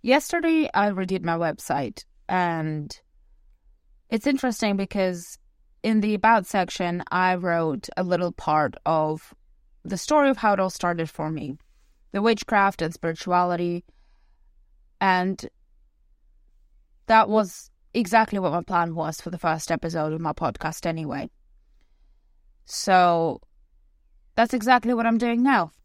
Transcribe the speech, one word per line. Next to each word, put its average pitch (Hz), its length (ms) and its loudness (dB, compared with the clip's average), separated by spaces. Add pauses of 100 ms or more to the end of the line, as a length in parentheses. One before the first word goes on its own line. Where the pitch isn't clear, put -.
Yesterday, 320 640 2
I 208 160 2
redid 185 340 -2
my 165 140 0
website, 160 720 -4 (240)
and 160 680 -2 (1080)
it's 226 180 -2
interesting 240 480 0
because 190 640 -4 (460)
in 214 180 2
the 214 140 0
About 214 320 4
section, 175 640 -2
I 185 240 2
wrote 170 600 -2
a 180 80 -2
little 175 300 0
part 151 420 0 (120)
of 156 480 -2 (500)
the 185 140 -6
story 285 320 4
of - 80 0
how 208 160 2
it 190 60 0
all 185 100 0
started 175 400 -4
for 156 200 -6
me, 151 280 -8 (540)
the 202 100 -2
witchcraft 208 580 2
and 170 140 -4
spirituality, 175 920 -2 (1120)
and 185 480 0 (1600)
that 220 240 6
was 208 420 0 (220)
exactly 214 460 2
what 170 140 0
my 170 100 -2
plan 170 320 0
was 160 260 -6
for - 80 -12
the 175 80 -8
first 160 340 -4
episode 160 440 -2
of 165 80 -6
my 151 100 -2
podcast - 540 -4
anyway. 151 420 -6 (1400)
So 175 760 2 (960)
that's 233 180 2
exactly 240 400 2
what 226 100 0
I'm 226 140 2
doing 233 240 0
now. 233 280 2 (140)